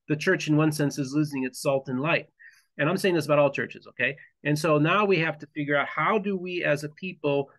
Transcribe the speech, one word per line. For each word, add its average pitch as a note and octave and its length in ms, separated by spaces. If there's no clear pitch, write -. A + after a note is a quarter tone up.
The D3+ 80
church, D#3 320
in D3+ 80
one D#3 160
sense, D3 240
is C3+ 160
losing D3 320
its - 160
salt C3+ 260
and B2+ 140
light. D#3 240
And C#3+ 120
I'm F#3 80
saying F#3 180
this D3+ 80
about D3 160
all C#3+ 120
churches, - 360
okay? C3+ 300
And D3 160
so D3+ 180
now F3+ 280
we F#3+ 140
have D#3+ 200
to D3+ 160
figure D3 220
out C#3 100
how F3 300
do G3 180
we F3+ 300
as D3 180
a D3 60
people C#3+ 680